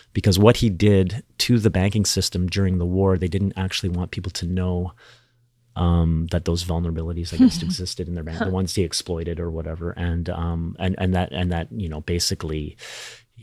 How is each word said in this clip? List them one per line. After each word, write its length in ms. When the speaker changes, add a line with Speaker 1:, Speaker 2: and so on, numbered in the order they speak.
Speaker 1:
because 260
what 180
he 120
did 520
to 220
the 100
banking 360
system 420
during 320
the 60
war, 320
they 100
didn't 280
actually 340
want 200
people 220
to 160
know, 460
um, 560
that 140
those 180
vulnerabilities, 680
I 40
guess, 240
Speaker 2:
<laughs> 60
Speaker 1:
existed 400
in 80
their 80
bank, 160
the 60
Speaker 2:
Huh. 60
Speaker 1:
ones 220
he 100
exploited 560
or 120
whatever. 400
And, 380
um, 500
and, 180
and 160
that, 200
and 180
that, 200
you 180
know, 120
basically, 760